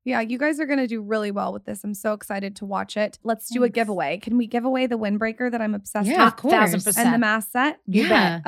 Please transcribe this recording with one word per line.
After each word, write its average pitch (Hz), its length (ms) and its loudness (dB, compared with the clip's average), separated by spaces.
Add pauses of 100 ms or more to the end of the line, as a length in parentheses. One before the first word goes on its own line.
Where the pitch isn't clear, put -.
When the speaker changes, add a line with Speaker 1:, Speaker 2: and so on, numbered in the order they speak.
Speaker 1:
Yeah, 247 180 0
you 226 160 -4
guys 294 200 0
are 311 60 -2
gonna 269 220 0
do 220 160 -4
really 214 280 -2
well 196 220 -4
with 208 140 -12
this. 208 180 -10
I'm 208 80 -6
so 214 220 -2
excited 196 420 -8
to - 80 -12
watch 196 320 -6
it. 208 280 -2
Let's 226 260 -4
do 240 80 -2
a 247 80 4
Speaker 2:
Thanks. 220 80 -2
Speaker 1:
giveaway. 185 440 0
Can 233 200 0
we 233 80 2
give 233 180 -2
away 262 220 0
the 233 100 -2
windbreaker 220 540 -2
that 233 100 -4
I'm 214 140 -2
obsessed 202 340 -2
Speaker 2:
Yeah, 359 160 6
Speaker 1:
with? - 80 8
Speaker 2:
of - 40 -14
course. - 180 2
Speaker 3:
Thousand 214 280 4
percent. 240 260 2
Speaker 1:
And 240 60 4
the 233 40 2
mask 220 320 0
set? 269 340 -2
Speaker 3:
You 202 200 2
Speaker 2:
Yeah. 190 340 4
Speaker 3:
bet. 156 100 -2